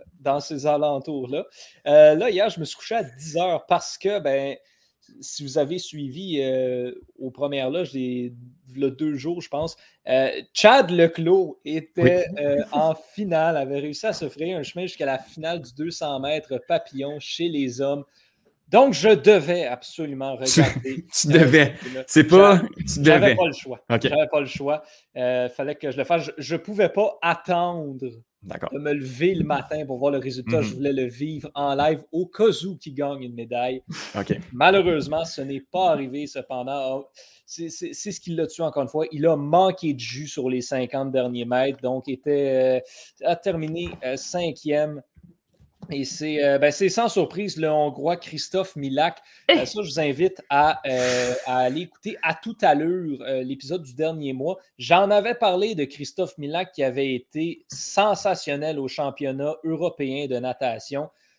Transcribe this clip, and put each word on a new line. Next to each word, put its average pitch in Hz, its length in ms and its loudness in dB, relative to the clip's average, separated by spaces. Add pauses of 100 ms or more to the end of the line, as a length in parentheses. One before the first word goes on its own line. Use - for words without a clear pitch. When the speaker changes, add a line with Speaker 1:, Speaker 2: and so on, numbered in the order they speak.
(200)
Speaker 1:
dans 139 200 -2
ces 143 260 -8
alentours-là. 147 800 -2 (400)
Euh, 151 280 10
là, 202 140 0
hier, 202 220 2
je 170 100 -10
me 147 60 -6
suis - 100 -10
couché - 200 -6
à 220 60 -2
dix 143 360 -8
heures 170 260 0
parce - 320 0
que, 202 240 -2
ben, 139 360 -2 (640)
si - 220 -14
vous 135 160 -4
avez 151 200 0
suivi, 151 600 -8
euh, 127 520 -2 (260)
aux 131 120 -10
premières 135 400 -4
loges, 165 220 -4
des, 123 400 -6 (360)
v'là 135 220 -2
deux 151 240 -4
jours, 160 280 -6
je - 60 -16
pense, 156 280 -6 (320)
euh, 131 220 2 (240)
Chad 220 360 8
Leclos 170 760 4
était, 170 640 2
Speaker 2:
Oui. 147 140 -6
Speaker 1:
euh, 143 120 2 (160)
en 156 220 2
finale, 165 640 -2
avait 139 240 -2
réussi 147 260 -6
à 214 60 -2
se 160 160 -6
frayer 165 260 -6
un 156 80 -6
chemin 175 240 -10
jusqu'à 160 200 -6
la 131 120 -2
finale 160 420 -8
du 123 140 -18
deux 156 160 -6
cents 143 280 -6
mètres 139 480 -4
papillon 147 540 -4
chez - 280 -6
les 135 320 -2
hommes. 139 240 -2 (640)
Donc, 254 260 8
je 165 160 4
devais 175 560 6
absolument 135 720 -8
Speaker 2:
<laughs> 127 80 -8
Tu, 131 160 4
Speaker 1:
regarder, 131 520 0
Speaker 2:
tu - 160 0
Speaker 1:
euh, 143 40 4
Speaker 2:
devais. 151 440 8
Speaker 1:
ce - 80 -16
film-là. 131 220 -10
Speaker 2:
C'est 156 180 8
pas, 190 320 10
Speaker 1:
J'a-, 165 60 4 (160)
Speaker 2:
tu 143 260 -2
Speaker 1:
j'avais 156 220 8
Speaker 2:
devais. 113 100 6
Speaker 1:
pas 175 100 2
le 147 60 -2
choix. 127 380 -14
Speaker 2:
Ok. 117 120 2
Speaker 1:
J'avais 147 300 2
pas 151 80 2
le 139 60 -4
choix. 147 360 -4 (340)
Euh, 123 340 0
fallait 143 240 -6
que 147 160 -8
je 127 80 -8
le 135 60 -2
fasse. 170 200 0
Je, 151 140 -10
je 147 180 -6
pouvais 196 320 0
pas 208 320 0
attendre 170 840 -2 (360)
Speaker 2:
D'accord. - 300 -10
Speaker 1:
de - 60 -6
me 147 160 -2
lever 139 400 -2
le 156 100 -2
matin 151 400 -4
pour 131 140 -8
voir 139 120 2
le 139 80 0
résultat. 120 380 -4
Speaker 2:
Mhm. - 60 2
Speaker 1:
Je 104 120 -4
voulais 143 200 -2
le 131 100 0
vivre 147 500 -10
en 143 200 -2
live 151 280 2 (100)
au 175 120 -2
cas 214 240 2 (180)
où 185 100 -8
qu'il 139 180 -16
gagne 139 280 -6
une 120 120 -12
médaille. 120 480 -4 (360)
Speaker 2:
Ok. 98 140 -2 (200)
Speaker 1:
Malheureusement, 165 760 2
ce 147 160 -10
n'est 135 180 -8
pas 180 300 0
arrivé 143 360 -2
cependant. 135 800 -8 (400)
C'est, 165 240 -12
c'est, 165 240 -12
c'est 202 180 -10
ce - 100 -10
qui 170 140 -8
l'a 160 120 -2
tué 156 160 -8
encore 147 220 -2
une 123 40 -8
fois. 156 240 -2
Il 147 140 0
a 160 100 4
manqué 170 560 2
de 127 80 -6
jus 123 280 -12
sur 131 200 -4
les 127 140 -2
cinquante 135 500 -4
derniers 123 320 -2
mètres. 127 380 0
Donc, 131 260 -4
était, 131 720 2 (420)
euh, - 60 0
a 170 80 2
terminé, 170 540 -4 (120)
euh, 127 140 -4
cinquième. 151 840 -4 (880)
Et 139 140 -4
c'est, 151 380 -4
euh, 139 160 4
ben, 147 120 6
c'est 190 180 2
sans 233 200 2
surprise 180 500 -2
le 156 100 0
Hongrois 151 480 0
Christophe 185 600 -6
Milak. 147 420 0 (320)
Euh, 349 120 -2
Speaker 3:
Eh ! - 40 -4
Speaker 1:
ça, 208 160 -8
je 180 60 -8
vous 139 120 -8
invite 156 480 -2
à, 147 380 2
euh, 123 480 0 (100)
à 127 140 -2
aller 131 240 0
écouter - 400 -12
à 160 120 0
toute - 280 -12
allure, 175 600 0
euh, 131 200 -4
l'épisode 139 400 -8
du 131 100 -18
dernier 151 400 -4
mois. 151 260 -4 (200)
J'en 175 320 4
avais 208 240 2
parlé 208 400 0
de 147 100 -2
Christophe 147 540 -8
Milak 160 340 -6
qui 143 120 -2
avait 135 280 -2
été 156 560 -8
sensationnel 165 1080 -2
au 135 80 -4
championnat 139 800 -6
européen 147 640 -4
de 123 80 -4
natation. 127 760 -6 (280)